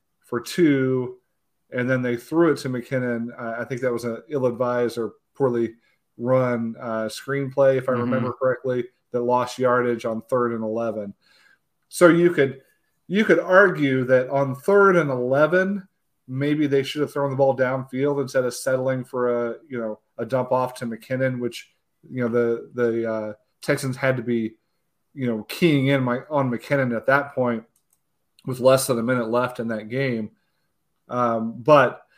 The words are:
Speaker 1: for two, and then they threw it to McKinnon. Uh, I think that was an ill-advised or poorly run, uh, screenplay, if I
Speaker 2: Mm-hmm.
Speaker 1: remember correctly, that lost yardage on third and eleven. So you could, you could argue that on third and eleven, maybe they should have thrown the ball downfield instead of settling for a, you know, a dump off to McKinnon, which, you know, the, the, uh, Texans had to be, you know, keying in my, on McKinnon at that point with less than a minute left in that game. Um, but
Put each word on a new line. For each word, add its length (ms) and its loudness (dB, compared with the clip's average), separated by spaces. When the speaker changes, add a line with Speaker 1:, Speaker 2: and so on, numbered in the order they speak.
Speaker 1:
for 200 -6
two, 800 0
and 180 -4
then 120 0
they 160 -2
threw 340 2
it 60 2
to 140 -8
McKinnon. 580 -4
Uh, 220 -8
I 40 -6
think 180 -8
that 100 0
was 120 -6
an 240 -6
ill-advised 680 -2
or 160 -6
poorly 400 0
run, 640 0
uh, 240 -6
screenplay, 720 0
if 120 -4
I 40 0
Speaker 2:
Mm-hmm. 80 0
Speaker 1:
remember 320 -2
correctly, 520 -2
that 80 -2
lost 380 0
yardage 480 0
on 160 -4
third 300 0
and 120 -6
eleven. 480 -4
So 200 6
you 220 6
could, 320 0
you 180 0
could 140 4
argue 680 4
that 260 4
on 240 0
third 420 4
and 140 2
eleven, 760 0
maybe 400 -2
they 160 2
should 200 -4
have 100 -6
thrown 180 -2
the 60 -6
ball 200 2
downfield 640 -2
instead 220 -2
of 100 -4
settling 500 -2
for 460 -2
a, 60 -10
you 100 -8
know, 220 -8
a 80 -6
dump 280 -2
off 220 -2
to 120 -10
McKinnon, 520 -4
which, 320 -8
you 120 -6
know, 60 0
the, 440 0
the, 400 -2
uh, 200 -6
Texans 360 -4
had 200 0
to 60 -6
be, 320 -2
you 140 -6
know, 180 -4
keying 440 2
in 160 2
my, 160 -2
on 200 0
McKinnon 460 -2
at 100 -6
that 280 2
point 300 -2
with 140 -6
less 260 6
than 120 0
a 40 -2
minute 260 0
left 300 -2
in 100 -6
that 200 -8
game. 420 -4
Um, 520 -2
but 420 6